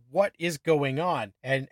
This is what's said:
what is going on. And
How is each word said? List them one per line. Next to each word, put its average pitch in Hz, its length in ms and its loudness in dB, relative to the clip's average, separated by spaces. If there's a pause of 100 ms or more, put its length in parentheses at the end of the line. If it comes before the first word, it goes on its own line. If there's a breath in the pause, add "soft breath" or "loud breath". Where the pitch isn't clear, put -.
what 190 300 0
is 165 180 -2
going 143 440 0
on. 135 320 -2 (100)
And 135 280 -2